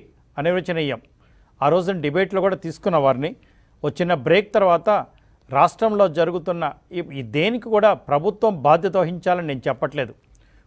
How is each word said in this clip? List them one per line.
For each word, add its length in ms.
అనిర్వచనీయం. 600
ఆ 120
రోజున 300
డిబేట్లో 420
కూడా 200
తీసుకున్న 400
వారిని. 260
ఓ 60
చిన్న 140
బ్రేక్ 320
తర్వాత 320
రాష్ట్రంలో 480
జరుగుతున్న 440
ఈ, 40
ఈ 20
దేనికి 380
కూడా 140
ప్రభుత్వం 440
బాధ్యత 360
వహించాలని 480
నేను 140
చెప్పట్లేదు, 480